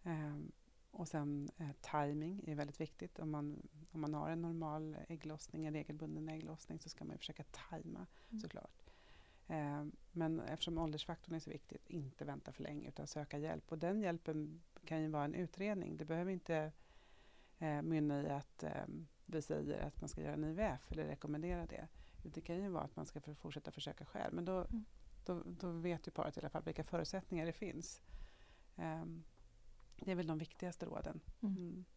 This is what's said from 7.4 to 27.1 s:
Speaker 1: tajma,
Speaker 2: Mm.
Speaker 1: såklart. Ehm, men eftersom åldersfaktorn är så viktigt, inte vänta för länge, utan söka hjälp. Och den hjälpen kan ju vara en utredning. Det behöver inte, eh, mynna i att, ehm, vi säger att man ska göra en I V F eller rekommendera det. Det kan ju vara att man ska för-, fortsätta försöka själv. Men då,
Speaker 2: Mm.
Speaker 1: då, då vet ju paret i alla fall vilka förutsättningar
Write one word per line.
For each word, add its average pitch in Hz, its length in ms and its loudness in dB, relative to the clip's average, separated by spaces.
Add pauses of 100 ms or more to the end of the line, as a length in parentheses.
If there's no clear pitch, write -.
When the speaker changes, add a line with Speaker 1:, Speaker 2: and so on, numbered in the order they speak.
Speaker 1:
tajma, 165 560 -6 (240)
Speaker 2:
Mm. 220 100 -2
Speaker 1:
såklart. - 500 -8 (580)
Ehm, 147 440 2 (200)
men 165 280 4
eftersom 165 380 2
åldersfaktorn 165 560 2
är 160 40 2
så 160 120 -4
viktigt, - 400 -8
inte 143 340 -2
vänta 143 280 -4
för 143 100 -6
länge, 147 260 -2
utan 147 180 -2
söka 147 320 -2
hjälp. 156 340 0
Och 160 60 0
den 180 220 4
hjälpen 160 600 2 (240)
kan 160 180 2
ju 156 60 4
vara 151 160 4
en 147 100 2
utredning. 180 640 2
Det 156 80 -2
behöver 165 280 4
inte, 160 400 4 (840)
eh, 151 240 4
mynna 151 400 6
i 151 80 2
att, - 320 -2
ehm, - 440 0 (200)
vi 160 160 2
säger 147 440 2
att - 140 -2
man 156 80 0
ska 156 120 -2
göra 151 140 2
en 151 100 2
I 156 80 2
V 180 100 4 (200)
F - 100 -6
eller 156 120 0
rekommendera 156 640 0
det. - 220 -6 (340)
Det 156 180 -4
kan 170 160 -2
ju 196 120 2
vara 160 160 2
att 143 120 -6
man 156 100 -4
ska 143 140 -6
för-, 151 140 -8
fortsätta 147 360 -6
försöka 147 340 -4
själv. - 300 0
Men 175 100 0
då, 185 80 2 (120)
Speaker 2:
Mm. 226 200 2 (400)
Speaker 1:
då, 175 220 2
då 175 240 -2
vet 165 360 2
ju 180 40 -2
paret - 260 2
i - 40 0
alla 151 100 -2
fall 160 140 0
vilka 160 200 0
förutsättningar 170 640 2